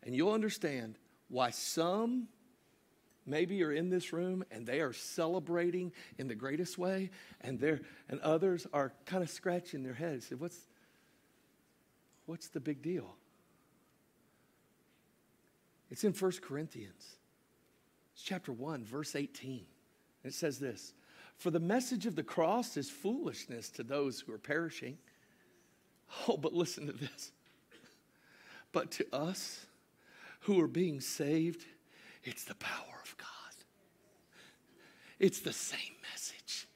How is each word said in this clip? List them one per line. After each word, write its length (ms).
and 100
you'll 160
understand 640
why 240
some 760
maybe 380
are 80
in 160
this 240
room 400
and 120
they 160
are 120
celebrating 1000
in 100
the 80
greatest 420
way, 320
and 180
they're, 220
and 120
others 520
are 200
kinda 200
scratching 560
their 120
heads. 340
Say, 80
"What's, 320
what's 200
the 140
big 200
deal?" 360
It's 140
in 80
First 300
Corinthians. 760
It's 80
chapter 300
one, 320
verse 320
eighteen. 500
It 100
says 280
this, 340
"For 140
the 100
message 460
of 100
the 60
cross 560
is 100
foolishness 840
to 120
those 380
who 120
are 60
perishing." 600
Oh, 100
but 180
listen 320
to 60
this. 400
"But 200
to 220
us 520
who 220
are 60
being 320
saved, 680
it's 200
the 100
power 480
of 160
God." 100
It's 220
the 120
same 440
message. 640